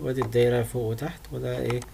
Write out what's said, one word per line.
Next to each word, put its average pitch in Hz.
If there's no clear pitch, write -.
وادي 131
الدايرة 120
فوق 120
وتحت، 113
وده 127
إيه؟ 123